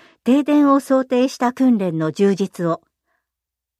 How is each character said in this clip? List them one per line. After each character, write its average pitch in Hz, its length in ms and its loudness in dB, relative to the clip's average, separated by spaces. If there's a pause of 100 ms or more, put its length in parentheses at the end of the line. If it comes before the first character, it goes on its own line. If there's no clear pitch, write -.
(240)
停 269 200 2
電 294 280 2
を 277 80 2
想 262 240 0
定 254 240 0
し - 80 -16
た 247 160 -2
訓 254 260 0
練 180 200 -4
の 156 120 -4
充 196 240 0
実 185 320 -6
を。 165 140 -4 (1000)